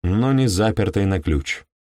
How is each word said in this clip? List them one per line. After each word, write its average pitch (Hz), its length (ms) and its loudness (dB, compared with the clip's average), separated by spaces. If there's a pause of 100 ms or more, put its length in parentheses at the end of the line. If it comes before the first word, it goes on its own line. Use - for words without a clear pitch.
но 113 300 0
не 131 140 2
запертой 101 580 0
на 95 160 0
ключ. - 420 -2 (200)